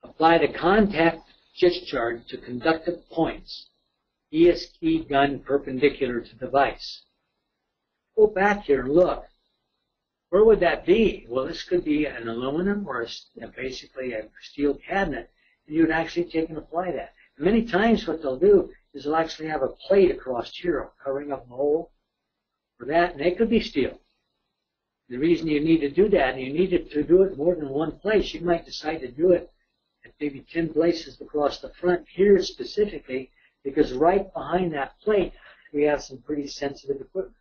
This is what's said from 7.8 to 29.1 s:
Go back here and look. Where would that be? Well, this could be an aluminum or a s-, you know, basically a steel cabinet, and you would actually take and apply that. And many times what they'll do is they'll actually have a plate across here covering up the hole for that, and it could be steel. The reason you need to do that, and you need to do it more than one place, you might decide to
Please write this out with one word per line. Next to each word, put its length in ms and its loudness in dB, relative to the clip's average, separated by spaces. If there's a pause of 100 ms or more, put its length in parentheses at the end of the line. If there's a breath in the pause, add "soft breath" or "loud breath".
Go 120 6
back 380 0
here 160 2
and 120 -4
look. 320 2 (1040)
Where 140 6
would 160 8
that 260 0
be? 420 2
Well, 180 -2
this 180 -10
could 200 -2
be 220 0
an 220 -10
aluminum 600 -2
or 140 -6
a 40 -6
s-, 280 -18
you 80 -16
know, 140 -14
basically 580 -10
a 140 -8 (140)
steel 340 -4
cabinet, 560 -6 (340)
and 100 -8
you 80 2
would 80 2
actually 340 -2
take 240 -4
and 80 -10
apply 340 -6
that. 220 -8 (240 soft breath)
And 80 -2
many 200 4
times 400 2
what 160 -6
they'll 160 -4
do 320 6 (240 loud breath)
is 120 -12
they'll 100 -2
actually 320 -4
have 160 -4
a 60 -2
plate 420 4
across 440 -8
here 340 -4 (140)
covering 280 -6
up 160 -10
the 80 -20
hole 360 -2 (840)
for 80 -14
that, 280 0
and 80 -10
it 160 0
could 120 2
be 120 2
steel. 380 -4 (1120)
The 80 -10
reason 300 2
you 140 0
need 180 4
to 100 0
do 200 2
that, 260 2
and 60 -8
you 120 -8
need 180 0
to 320 -2
do 200 6
it 140 -2
more 180 0
than 140 -8
one 240 -4
place, 400 -2
you 80 -10
might 240 0
decide 340 -8
to 120 -12